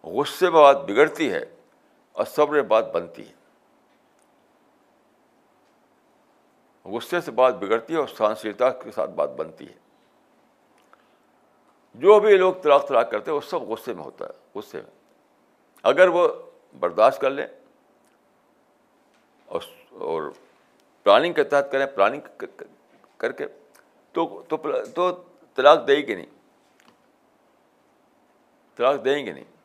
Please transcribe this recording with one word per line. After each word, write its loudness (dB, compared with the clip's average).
غصے -4
میں 6
بات 10
بگڑتی 0
ہے -4
اور -4
صبر -2
میں 2
بات 0
بنتی -8
ہے۔ -20
غصے -8
سے -14
بات 2
بگڑتی -4
ہے -2
اور -4
سہنشیلتا -2
کے -16
ساتھ -6
بات -4
بنتی -14
ہے۔ -20
جو 6
بھی 6
لوگ 2
طلاق، 2
طلاق 0
کرتے -6
ہیں، -4
وہ -4
سب -8
غصے -10
میں -14
ہوتا -14
ہے، -18
غصے -14
میں۔ -20
اگر 6
وہ 2
برداشت 2
کر 0
لیں -8
اور، -10
اور -8
پلاننگ 4
کے 0
تحت -2
کریں، -2
پلاننگ 0
ک-، -14
ک-، -20
کر -6
کے، -12
تو، -6
تو -6
پل-، -6
تو -4
طلاق 4
دے 6
گی -4
نہیں، -14
طلاق -2
دیں -2
گے -10
نہیں۔ -20